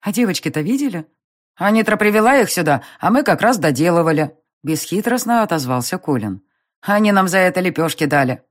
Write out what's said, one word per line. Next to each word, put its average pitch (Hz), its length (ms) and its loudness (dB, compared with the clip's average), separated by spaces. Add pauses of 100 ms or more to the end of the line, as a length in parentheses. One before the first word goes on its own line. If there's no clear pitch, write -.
«А 208 100 -6
девочки-то 180 520 -2
видели?» 214 440 -4 (500)
«А 196 140 0
Нитра 214 260 2
привела 214 420 4
их 220 120 2
сюда, 156 320 0 (160)
а 175 120 0
мы 262 120 2
как 180 180 0
раз 233 180 2
доделывали», 156 760 0 (300)
бесхитростно 220 800 -2
отозвался 131 520 -4
Колин. 107 460 -4 (400)
«Они 208 300 2
нам 190 160 2
за 180 100 0
это 185 220 2
лепёшки 165 460 -2
дали». 143 440 0